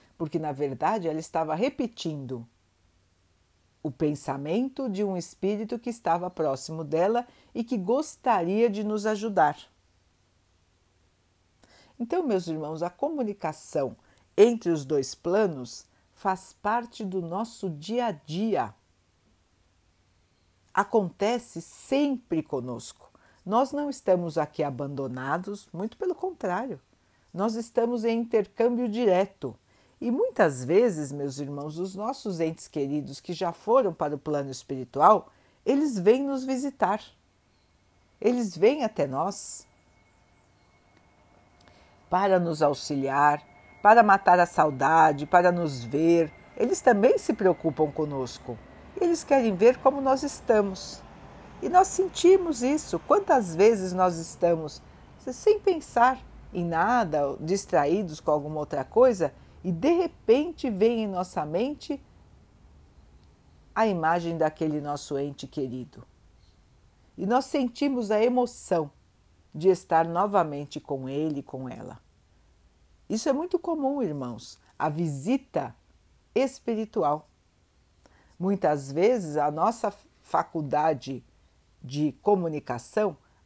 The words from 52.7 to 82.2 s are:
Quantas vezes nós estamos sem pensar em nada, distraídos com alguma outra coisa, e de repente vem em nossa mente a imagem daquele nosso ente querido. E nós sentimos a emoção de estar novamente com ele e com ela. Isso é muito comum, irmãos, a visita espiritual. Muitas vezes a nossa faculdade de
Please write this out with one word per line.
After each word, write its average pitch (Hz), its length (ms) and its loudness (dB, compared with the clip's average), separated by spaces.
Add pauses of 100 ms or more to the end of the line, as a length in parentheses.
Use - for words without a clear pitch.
Quantas 208 560 2
vezes 190 380 4
nós 180 240 2
estamos 165 640 -2 (380)
sem 415 400 0
pensar 262 580 2 (360)
em 175 100 -2
nada, 170 760 0
distraídos 165 800 0
com 160 100 -2
alguma 151 280 -2
outra 147 260 -4
coisa, 214 480 4 (300)
e 185 80 -2
de 180 200 0
repente 320 800 0
vem 220 340 2
em 208 40 -4
nossa 180 380 -4
mente 254 560 -4 (1700)
a 220 100 2
imagem 170 520 0
daquele 156 420 -2
nosso 147 400 -6
ente 143 260 -8
querido. 127 600 -8 (1120)
E 196 80 -6
nós 247 200 2
sentimos 254 640 -2
a 214 140 2
emoção 240 640 0 (680)
de 170 120 2
estar 165 380 2
novamente 170 720 -2
com 131 300 -8
ele 147 300 -4
e 135 40 -8
com 131 240 -12
ela. 117 320 -14 (1080)
Isso 226 180 -2
é 277 60 4
muito 339 240 -2
comum, 285 460 -2
irmãos, 135 560 -8 (180)
a 156 100 -2
visita 151 880 -4 (600)
espiritual. 214 920 -2 (1120)
Muitas 160 520 0
vezes 180 440 0
a 147 140 2
nossa 196 420 -2 (300)
faculdade 151 1000 -2 (580)
de 143 300 -2 (100)